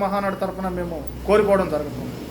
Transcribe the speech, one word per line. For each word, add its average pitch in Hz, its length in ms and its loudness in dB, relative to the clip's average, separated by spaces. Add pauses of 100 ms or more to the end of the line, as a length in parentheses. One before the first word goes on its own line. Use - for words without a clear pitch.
మహానాడు 196 380 0
తరఫున 185 260 -2 (120)
మేము 165 180 -4 (300)
కోరుకోవడం 196 460 6
జరుగుతుంది. 127 380 -4 (180)